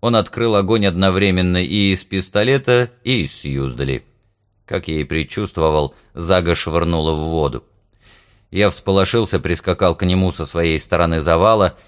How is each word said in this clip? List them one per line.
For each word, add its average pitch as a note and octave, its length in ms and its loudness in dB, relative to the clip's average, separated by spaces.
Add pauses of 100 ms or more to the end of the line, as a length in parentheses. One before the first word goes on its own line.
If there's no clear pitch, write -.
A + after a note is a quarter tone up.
Он A#2 140 0
открыл A2+ 400 0
огонь G2+ 300 2
одновременно F2+ 760 2
и G2 300 0
из F2+ 100 -4
пистолета, B2 880 0 (120)
и A#2+ 220 -2
из - 180 -12
юздали. C2+ 640 -4 (600)
Как - 220 -6
я D#2 140 -4
и - 20 -2
предчувствовал, D#2 920 -2 (200)
Зага E2+ 420 0
швырнуло E2 580 -2
в D#2 160 -4
воду. D2 340 -2 (880)
Я G2 200 2
всполошился, G2 680 0
прискакал E2+ 560 0
к F#2+ 100 -2
нему F#2 260 2
со E2 140 -8
своей E2 340 0
стороны E2 420 0
завала F2+ 540 4 (120)